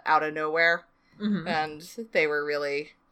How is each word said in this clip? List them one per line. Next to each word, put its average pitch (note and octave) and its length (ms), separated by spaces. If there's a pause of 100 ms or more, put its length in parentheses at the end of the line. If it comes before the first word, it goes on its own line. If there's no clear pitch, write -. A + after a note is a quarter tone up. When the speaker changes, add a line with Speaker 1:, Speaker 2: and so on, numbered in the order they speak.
Speaker 1:
out D3+ 180
of D3+ 100
nowhere. E3 520 (360)
Speaker 2:
Mm-hmm. G3 260
Speaker 1:
And D#3 640
they E3 120
were D3 180
really D3 480 (200)